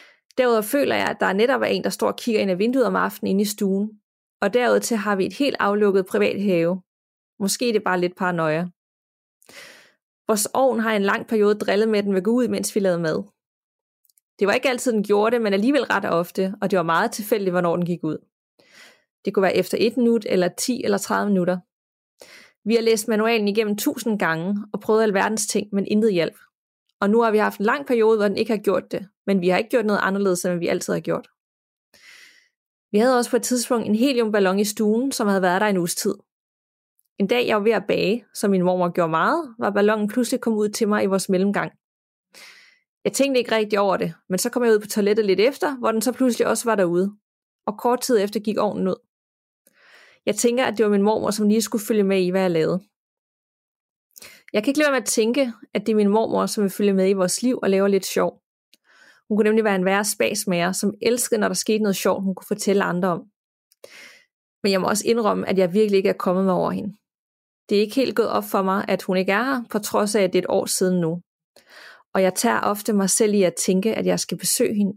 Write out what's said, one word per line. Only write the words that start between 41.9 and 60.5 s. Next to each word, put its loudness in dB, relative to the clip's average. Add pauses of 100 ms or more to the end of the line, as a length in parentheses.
Jeg -2
tænkte 2
ikke 0
rigtig 0
over 0
det, -4 (160)
men -2
så -4
kom -2
jeg 4
ud 4
på -12
toilettet 0
lidt 2
efter, 0
hvor -2
den 0
så -2
pludselig 0
også -2
var 0
derude. 0 (520)
Og -6
kort 0
tid 2
efter -4
gik -4
ovnen -2
ud. -2 (1300)
Jeg -2
tænker, 0
at -4
det 2
var 2
min 4
mormor, 0
som 0
lige 2
skulle -4
følge 2
med 2
i, 0
hvad 0
jeg 0
lavede. 0 (1700)
Jeg 0
kan -2
ikke 0
lade 4
være 0
med -6
at -8
tænke, 0 (200)
at -4
det 0
er 2
min 4
mormor, 2
som -2
vil 0
følge 2
med 4
i 4
vores 0
liv 0
og 0
laver 4
lidt 2
sjov. -2 (880)
Hun -2
kunne 4
nemlig 4
være 0
en 0
værre 2
spasmager, -2